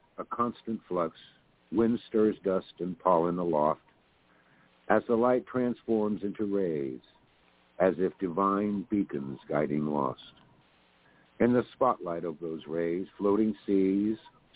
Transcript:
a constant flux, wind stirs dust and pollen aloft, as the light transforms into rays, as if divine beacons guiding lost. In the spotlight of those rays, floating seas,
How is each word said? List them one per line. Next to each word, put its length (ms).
a 80
constant 600
flux, 280
wind 360
stirs 360
dust 360
and 200
pollen 400
aloft, 400
as 180
the 80
light 320
transforms 760
into 220
rays, 540
as 180
if 220
divine 680
beacons 580
guiding 400
lost. 340
In 120
the 220
spotlight 520
of 160
those 260
rays, 400
floating 380
seas, 520